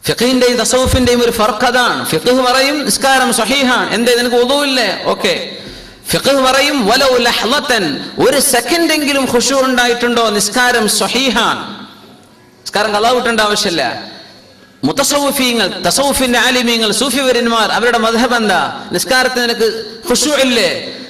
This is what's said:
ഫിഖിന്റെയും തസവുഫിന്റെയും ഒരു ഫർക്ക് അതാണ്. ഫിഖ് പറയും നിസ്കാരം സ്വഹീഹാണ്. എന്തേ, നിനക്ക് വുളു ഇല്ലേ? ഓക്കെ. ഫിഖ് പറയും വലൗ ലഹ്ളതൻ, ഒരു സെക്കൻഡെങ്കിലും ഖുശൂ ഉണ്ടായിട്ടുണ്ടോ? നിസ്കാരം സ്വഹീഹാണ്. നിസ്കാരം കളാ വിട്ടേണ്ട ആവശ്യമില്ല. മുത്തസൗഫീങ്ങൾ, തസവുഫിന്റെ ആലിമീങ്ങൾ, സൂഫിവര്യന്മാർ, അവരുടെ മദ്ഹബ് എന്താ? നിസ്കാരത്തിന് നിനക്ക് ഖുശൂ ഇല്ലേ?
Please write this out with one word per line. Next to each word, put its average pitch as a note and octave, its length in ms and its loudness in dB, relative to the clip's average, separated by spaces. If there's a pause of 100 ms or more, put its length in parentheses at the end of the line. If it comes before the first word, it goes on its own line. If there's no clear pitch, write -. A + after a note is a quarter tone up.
ഫിഖിന്റെയും B3 500 2
തസവുഫിന്റെയും A#3+ 640 2
ഒരു A#3 80 2
ഫർക്ക് G#3+ 340 0
അതാണ്. A#3 420 0
ഫിഖ് D#3+ 280 0
പറയും C4 500 2
നിസ്കാരം B3+ 500 2
സ്വഹീഹാണ്. B3 600 0
എന്തേ, A#3 200 2
നിനക്ക് A#3+ 220 0
വുളു C#4 300 2
ഇല്ലേ? B3 380 -2
ഓക്കെ. F#3 520 -2 (520)
ഫിഖ് B3 280 0
പറയും C4+ 500 2
വലൗ B3+ 300 4
ലഹ്ളതൻ, A#3 840 0 (180)
ഒരു B3+ 220 4
സെക്കൻഡെങ്കിലും C#4+ 960 0
ഖുശൂ B3+ 260 2
ഉണ്ടായിട്ടുണ്ടോ? A#3+ 680 2
നിസ്കാരം A3+ 580 0
സ്വഹീഹാണ്. G3+ 920 -2 (600)
നിസ്കാരം - 520 -4
കളാ G#3+ 180 2
വിട്ടേണ്ട A#3 300 0
ആവശ്യമില്ല. E3+ 640 -2 (840)
മുത്തസൗഫീങ്ങൾ, C4+ 800 0 (200)
തസവുഫിന്റെ B3+ 520 0
ആലിമീങ്ങൾ, A#3 540 0
സൂഫിവര്യന്മാർ, A#3 800 0
അവരുടെ A#3 260 0
മദ്ഹബ് A3+ 360 0
എന്താ? F#3+ 580 -2
നിസ്കാരത്തിന് B3+ 500 0
നിനക്ക് A3+ 420 -2 (260)
ഖുശൂ B3 240 0
ഇല്ലേ? A#3+ 600 0 (160)